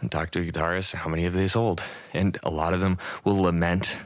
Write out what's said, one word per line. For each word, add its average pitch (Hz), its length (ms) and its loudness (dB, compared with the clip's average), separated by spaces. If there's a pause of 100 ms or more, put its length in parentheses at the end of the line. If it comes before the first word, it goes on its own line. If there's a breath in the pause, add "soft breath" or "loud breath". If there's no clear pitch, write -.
talk 80 220 -4
to 92 100 -2
a 85 40 -2
guitarist, 82 480 -2
how 85 160 -6
many 80 140 0
have 87 100 0
they 95 140 2
sold? 107 360 2 (300 loud breath)
And 92 300 2
a - 60 -2
lot 82 240 0
of 92 60 2
them 92 180 2 (260 loud breath)
will 98 180 4
lament. 87 540 2 (100)